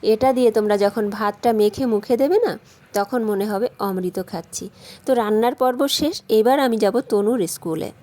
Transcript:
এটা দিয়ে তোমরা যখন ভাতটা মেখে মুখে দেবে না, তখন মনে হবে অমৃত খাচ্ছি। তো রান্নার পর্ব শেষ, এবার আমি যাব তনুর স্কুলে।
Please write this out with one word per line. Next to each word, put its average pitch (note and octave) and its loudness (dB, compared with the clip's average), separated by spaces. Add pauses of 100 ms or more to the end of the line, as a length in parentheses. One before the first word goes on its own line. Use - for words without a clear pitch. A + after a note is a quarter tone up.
এটা A3 2
দিয়ে B3 4
তোমরা G#3+ 0
যখন G3+ 0
ভাতটা G#3 -2
মেখে G#3+ 2
মুখে A3 0
দেবে C#4+ 2
না, A3+ -4 (340)
তখন G#3+ -2
মনে G3+ -2
হবে G#3+ -2 (100)
অমৃত F#3 -4
খাচ্ছি। - -12 (360)
তো C4 2
রান্নার A3+ 2
পর্ব B3+ 0
শেষ, D4+ -2
এবার A#3 4
আমি A#3+ 2
যাব G#3+ 0
তনুর G#3+ 0
স্কুলে। - -6 (100)